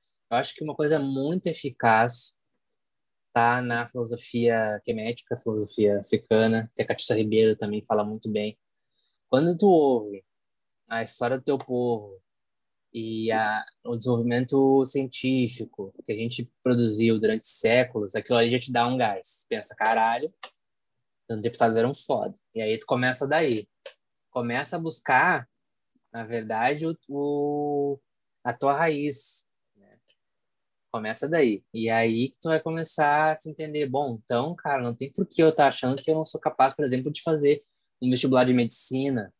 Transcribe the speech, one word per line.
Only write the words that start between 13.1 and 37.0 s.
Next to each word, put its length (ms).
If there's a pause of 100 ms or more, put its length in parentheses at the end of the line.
a, 340 (180)
o 120
desenvolvimento 920
científico 1040 (140)
que 60
a 40
gente 360 (100)
produziu 580
durante 280
séculos, 680
aquilo 240
ali 140
já 80
te 120
dá 160
um 80
gás. 460
Tu 80
pensa, 260
"Caralho, 560 (960)
os 80
antepassados 400
eram 160
foda." 440 (180)
E 80
aí 160
tu 80
começa 420
daí. 400 (600)
Começa 460
a 40
buscar, 720 (600)
na 120
verdade, 640
o, 100 (140)
o, 880 (440)
a 100
tua 240
raiz, 720 (260)
né? 220 (960)
Começa 360
daí. 360 (100)
E 160
aí 400
que 100
tu 100
vai 100
começar 720
a 40
se 140
entender, 380
"Bom, 360
então, 300
cara, 300
não 100
tem 180
por 140
que 160
eu 100
tá 160
achando 360
que 80
eu 40
não 100
sou 140
capaz, 360
por 100
exemplo, 260